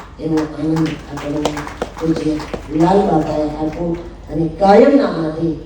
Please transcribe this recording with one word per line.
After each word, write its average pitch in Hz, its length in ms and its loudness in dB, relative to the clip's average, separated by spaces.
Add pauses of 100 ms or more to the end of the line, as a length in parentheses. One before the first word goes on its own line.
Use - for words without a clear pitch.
(200)
એવો 160 160 -2
આનંદ 156 520 0
આપણને 147 680 -6 (480)
પૂજ્ય 156 300 0 (440)
લાલ 175 240 4
બાપાએ 156 500 0
આપ્યો. 160 460 -4 (380)
અને 160 140 -2
કાયમના 233 640 6
માટે 165 340 -2 (200)